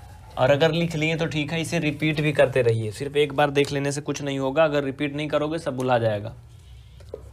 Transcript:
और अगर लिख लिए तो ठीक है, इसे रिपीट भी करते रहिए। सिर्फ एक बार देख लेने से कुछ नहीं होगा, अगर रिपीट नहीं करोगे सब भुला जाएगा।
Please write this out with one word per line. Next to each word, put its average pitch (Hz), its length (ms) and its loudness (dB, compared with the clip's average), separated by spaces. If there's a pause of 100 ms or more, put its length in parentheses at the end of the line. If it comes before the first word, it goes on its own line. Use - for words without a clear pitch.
(380)
और 127 120 4
अगर 151 220 4
लिख 170 240 0
लिए 160 200 0
तो 160 100 -2
ठीक 151 260 -4
है, 165 80 -2
इसे 165 200 -2
रिपीट 151 400 -2
भी 151 120 0
करते 131 300 4
रहिए। 113 300 2
सिर्फ 139 240 -6
एक 147 160 2
बार 143 180 2
देख 143 220 2
लेने 143 200 -2
से 143 80 -6
कुछ 143 220 -6
नहीं 139 160 -4
होगा, 135 260 2
अगर 143 200 2
रिपीट 139 320 -4
नहीं 151 120 -4
करोगे 151 300 -2
सब 139 180 -6
भुला 127 220 2
जाएगा। 110 360 -2 (1000)